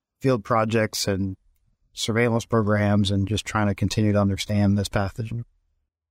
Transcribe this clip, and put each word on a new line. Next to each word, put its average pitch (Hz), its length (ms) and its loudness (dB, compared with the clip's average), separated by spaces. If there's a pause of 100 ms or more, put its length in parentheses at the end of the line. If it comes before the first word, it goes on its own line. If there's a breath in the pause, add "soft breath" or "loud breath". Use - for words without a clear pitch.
(200)
field 131 240 0
projects 110 640 0
and 98 300 -2 (560)
surveillance 117 540 0
programs 104 640 2
and 98 180 0
just 104 160 -4
trying 107 220 -2
to 101 80 0
continue 104 380 0
to 104 80 2
understand 101 580 2
this 98 100 -2
pathogen. 110 560 -6 (680)